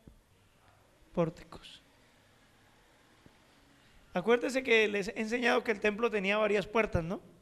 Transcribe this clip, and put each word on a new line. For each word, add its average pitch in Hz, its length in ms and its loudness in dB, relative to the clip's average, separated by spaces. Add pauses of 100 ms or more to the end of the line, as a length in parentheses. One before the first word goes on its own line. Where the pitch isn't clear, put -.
(1160)
pórticos. - 680 -6 (2250)
Acuérdese 240 480 0
que 226 260 4
les 202 200 -4
he - 120 -6
enseñado 240 440 0
que 233 80 0
el 202 80 -6
templo 214 300 0
tenía 202 260 0
varias 214 300 0
puertas, 208 360 0
¿no? 180 180 -6 (220)